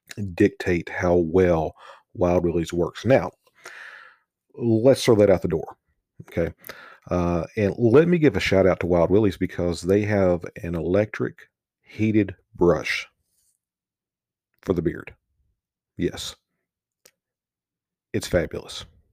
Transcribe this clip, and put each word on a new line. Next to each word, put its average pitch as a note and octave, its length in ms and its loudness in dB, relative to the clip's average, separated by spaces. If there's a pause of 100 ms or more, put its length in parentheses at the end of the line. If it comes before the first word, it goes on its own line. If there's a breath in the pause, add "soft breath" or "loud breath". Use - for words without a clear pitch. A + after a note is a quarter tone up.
(340)
dictate F2+ 560 0
how F2+ 260 0
well E2+ 600 2 (380 loud breath)
Wild F2+ 320 0
Willie's E2 260 -4
works. E2+ 340 -4
Now, A#2 260 2 (1200 loud breath)
let's A#2+ 500 2
throw A#2+ 120 4
that G2+ 140 6
out F#2 120 2
the F2+ 80 -4
door, D#2+ 260 -6 (540)
okay? E2 240 -4 (560 loud breath)
Uh, F2 340 -2 (140)
and G2+ 200 0
let A#2+ 300 4
me F3 100 2
give C#3 200 2
a - 20 -4
shout F#2+ 260 2
out F2 140 2
to F2 80 -4
Wild E2+ 220 4
Willie's G2+ 280 2
because F2 440 -4
they G2 220 2
have F#2+ 420 0 (180)
an E2+ 120 -6
electric G2 760 -4 (320)
heated G#2+ 540 -2 (200)
brush - 500 0 (1600)
for G2 120 -4
the E2+ 80 -4
beard. - 320 -6 (840)
Yes. - 380 -6 (1800)
It's G#2 140 -6
fabulous. - 580 -6 (280)